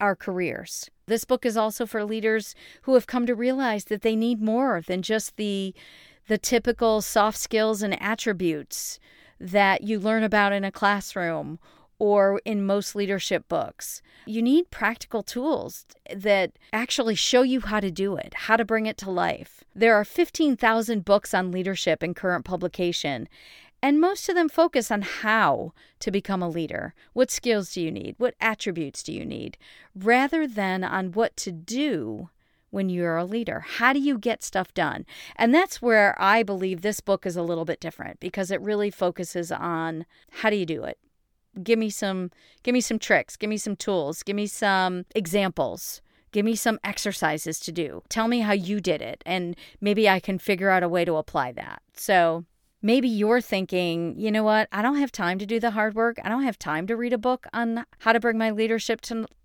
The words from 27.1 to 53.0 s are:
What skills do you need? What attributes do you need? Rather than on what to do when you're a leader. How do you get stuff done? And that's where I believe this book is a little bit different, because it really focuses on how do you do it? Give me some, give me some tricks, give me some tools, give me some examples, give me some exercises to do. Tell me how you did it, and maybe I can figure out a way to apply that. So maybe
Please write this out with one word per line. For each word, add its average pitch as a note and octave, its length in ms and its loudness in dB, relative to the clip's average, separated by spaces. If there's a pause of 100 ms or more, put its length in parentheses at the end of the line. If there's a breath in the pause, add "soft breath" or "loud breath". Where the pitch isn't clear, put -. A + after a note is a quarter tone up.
What B3+ 180 2
skills G#3+ 440 -2
do F3+ 80 -4
you D#3+ 80 -2
need? - 260 -8
What A#3+ 240 -2
attributes F3 640 -4
do - 100 -10
you - 140 -8
need? - 320 -10 (360 loud breath)
Rather B3+ 520 2
than F#3+ 360 -2
on F#3 300 -4
what A3 260 0
to F#3+ 140 -8
do E3+ 760 -4 (400)
when G3 180 -2
you're F3 300 0
a F3 80 -2
leader. A3 340 -4
How A#3 320 2
do C#4 60 2
you C#4 200 0
get A3 240 -2
stuff - 300 -4
done? D3+ 320 -2 (320 loud breath)
And A#3 180 4
that's F4+ 280 2
where G#3+ 380 6
I G#3+ 220 6
believe F#3+ 380 -2
this G3+ 200 -2
book G3 260 0
is F3 100 -4
a F3 60 -2
little E3+ 240 -2
bit E3 140 -4
different, - 400 -12
because F#3 300 -6
it G3 120 -2
really G#3 280 0
focuses F3 640 -2
on E3 540 -4 (240 soft breath)
how - 180 -2
do G#3 80 2
you F#3 100 -2
do D3+ 180 -6
it? - 140 -10 (640)
Give A3+ 160 2
me A3 100 -2
some, F#3 400 -4 (320 soft breath)
give B3 120 0
me B3 60 4
some A3+ 200 -2
tricks, - 360 0
give G#3 140 -6
me G#3+ 60 -2
some G3+ 180 -6
tools, E3 480 -4
give G3 140 -4
me G#3 100 -2
some F#3 580 0 (120)
examples, F3 840 -2 (300)
give G#3 140 0
me A3+ 100 2
some A3 300 2
exercises E3 760 -4
to - 120 -10
do. D#3 360 -6
Tell A3+ 200 0
me A#3+ 100 2
how G#3+ 140 2
you G3 280 0
did D#3+ 220 0
it, A2+ 240 -12
and F3 300 -2 (240 loud breath)
maybe G#3 280 4
I F#3+ 120 4
can F#3+ 180 -4
figure G3 320 0
out F#3 140 4
a F3 40 0
way F3 160 2
to E3+ 120 2
apply D3 360 -2
that. - 300 -12 (100)
So E3+ 520 4 (360)
maybe A#3+ 280 4